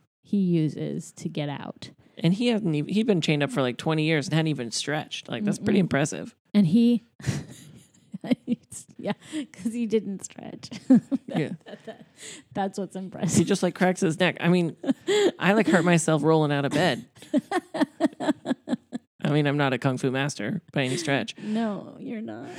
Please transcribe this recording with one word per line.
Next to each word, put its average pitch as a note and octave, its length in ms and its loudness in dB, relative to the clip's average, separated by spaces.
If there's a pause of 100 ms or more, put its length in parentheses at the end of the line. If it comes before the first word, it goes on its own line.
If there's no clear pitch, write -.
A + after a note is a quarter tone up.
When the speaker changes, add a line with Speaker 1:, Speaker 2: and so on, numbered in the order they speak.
(220)
Speaker 1:
he - 140 -2
uses D#3+ 760 0
to - 180 -10
get D3 180 -6
out. - 420 -12 (280)
Speaker 2:
And E3+ 160 2
he A#3+ 140 0
hadn't G3 260 0
even, D3 180 -2
he'd G#3+ 140 2
been F3+ 160 4
chained D3 200 2
up C#3 80 0
for, F#3+ 120 0
like, B2 160 -2
twenty D#3+ 260 0
years D3+ 220 2
and - 80 -2
hadn't D#3+ 140 2
even B2+ 220 -4
stretched. - 600 -6
Like, A2+ 140 -6
that's - 140 0
pretty - 200 2
Speaker 1:
Mm-mm. F3+ 60 4
Speaker 2:
impressive. C#3 520 -2 (160)
Speaker 1:
And G#3 140 6
he, A#3 380 4 (160)
<laughs> - 1800 -8
yeah, G3+ 160 -4 (360)
'cause G#3+ 220 -8
he A#3+ 140 -4
didn't G3 380 -2
stretch. - 500 -16
<laughs> - 140 -16
That, - 500 2
Speaker 2:
Yeah. D3 100 0 (160)
Speaker 1:
that, - 220 -18
that, - 200 -18 (460)
that's G3 260 -4
what's F#3+ 180 -6
Speaker 2:
He - 60 -8
Speaker 1:
impressive. F3 440 0
Speaker 2:
just, G3 160 0
like, F3+ 120 0
cracks F#3 260 2
his E3 200 0
neck. F3 200 2
I E3 100 0
mean, F3 260 2 (640)
I, F#3+ 160 4
like, A3 140 2
hurt F#3 180 6
myself D#3+ 360 4
rolling D#3 300 4
out C#3+ 140 0
of C3+ 60 -2
bed. C#3+ 340 0 (260)
Speaker 1:
<laughs> C#4+ 80 2 (1800)
Speaker 2:
I D3+ 100 2
mean, D3 140 2
I'm C#3+ 120 2
not C#3 140 2
a B2 60 -2
kung B2+ 200 0
fu C3+ 120 0
master C3+ 520 -4 (100)
by D3 100 0
any B2+ 140 0
stretch. C3+ 420 -2
Speaker 1:
No, G#3+ 600 -4
you're A#3+ 220 -8
not. A3+ 260 -12 (100)